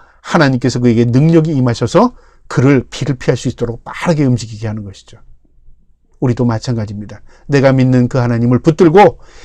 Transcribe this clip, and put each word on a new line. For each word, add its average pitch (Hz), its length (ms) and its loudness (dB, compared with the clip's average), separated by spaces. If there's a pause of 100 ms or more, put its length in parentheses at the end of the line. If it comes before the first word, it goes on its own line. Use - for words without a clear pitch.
(200)
하나님께서 131 600 0
그에게 120 240 2
능력이 156 480 2
임하셔서 131 640 0 (340)
그를 131 420 2
비를 135 260 -6
피할 135 200 -2
수 - 120 -6
있도록 113 360 -8
빠르게 151 400 -2
움직이게 113 440 -4
하는 107 160 -8
것이죠. - 340 -20 (1040)
우리도 123 240 -2
마찬가지입니다. 107 800 -6 (240)
내가 139 260 2
믿는 127 360 2
그 131 100 -2
하나님을 120 420 0
붙들고 170 600 4 (240)